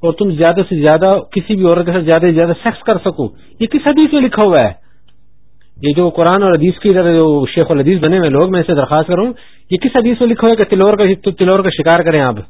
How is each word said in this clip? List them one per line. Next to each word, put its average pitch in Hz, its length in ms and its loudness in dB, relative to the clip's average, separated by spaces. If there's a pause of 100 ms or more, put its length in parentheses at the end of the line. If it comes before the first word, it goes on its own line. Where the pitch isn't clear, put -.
اور 165 100 -2
تم 202 180 -2
زیادہ 165 380 0
سے 185 80 -4
زیادہ 160 420 2 (140)
کسی 208 240 -4
بھی 190 80 -2
عورت 170 220 2
کے 170 60 -4
ساتھ 180 120 -4
زیادہ 165 160 2
سے 175 120 2
زیادہ 170 200 0 (100)
سیکس 233 200 -6
کر 214 220 -2
سکو۔ 147 240 -4 (320)
یہ 226 60 -4
کس 269 200 -2
حدیث 302 260 2
میں 302 80 0
لکھا 247 220 0
ہوا 180 180 4
ہے؟ 104 300 -4 (920)
یہ 147 140 -2
جو 175 140 0
قرآن 170 320 0
اور 190 100 2
حدیث 170 260 0
کی 208 120 -2
طرح 180 220 2
جو 156 340 2
شیخ 165 240 -2
الحدیث 160 300 0
بنے 160 180 0
ہوئے 170 100 0
لوگ، 147 220 0
میں 185 100 -2
اسے 165 140 -2
درخواست 151 340 -2
کروں، 190 240 -2 (380)
یہ 185 60 -2
کس 247 200 -2
حدیث 233 240 0
میں 240 80 2
لکھا 226 180 0
ہوا 226 80 4
ہے 214 100 2
کہ 214 120 -2
تلور 202 200 2
کا، 196 420 0
تلور 190 220 2
کا 190 100 -2
شکار 165 300 0
کریں 160 200 0
آپ؟ 127 140 -2 (160)